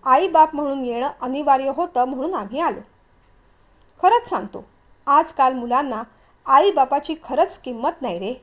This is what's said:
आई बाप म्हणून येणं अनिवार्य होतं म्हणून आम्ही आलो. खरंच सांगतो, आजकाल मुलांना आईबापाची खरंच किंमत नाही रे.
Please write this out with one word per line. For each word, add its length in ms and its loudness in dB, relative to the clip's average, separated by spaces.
आई 220 4
बाप 280 4
म्हणून 300 -4
येणं 240 -4
अनिवार्य 480 0
होतं 360 -2
म्हणून 280 -6
आम्ही 260 -6
आलो. 200 -2
खरंच 280 4
सांगतो, 360 -8
आजकाल 460 2
मुलांना 500 -4
आईबापाची 800 2
खरंच 360 -2
किंमत 420 -6
नाही 180 -6
रे. 240 -6